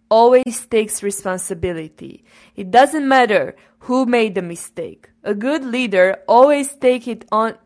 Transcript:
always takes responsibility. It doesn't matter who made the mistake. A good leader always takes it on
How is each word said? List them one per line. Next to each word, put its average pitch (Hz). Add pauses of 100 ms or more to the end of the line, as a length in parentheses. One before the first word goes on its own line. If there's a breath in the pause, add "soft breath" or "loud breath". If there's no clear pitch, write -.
always 240
takes 214
responsibility. 180 (300 soft breath)
It 185
doesn't 277
matter 233 (240 soft breath)
who 254
made 226
the 185
mistake. 170 (120)
A 208
good 269
leader 202 (100)
always 277
takes 247
it 226
on 220 (120)